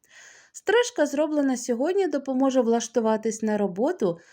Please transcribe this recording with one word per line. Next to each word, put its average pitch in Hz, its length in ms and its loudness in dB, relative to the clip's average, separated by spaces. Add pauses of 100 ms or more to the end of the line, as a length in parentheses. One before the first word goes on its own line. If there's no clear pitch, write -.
(520)
Стрижка, 415 540 0
зроблена 285 500 0
сьогодні, 302 500 -2
допоможе 269 540 0
влаштуватись 226 840 0
на 214 160 0
роботу, 202 600 -2 (140)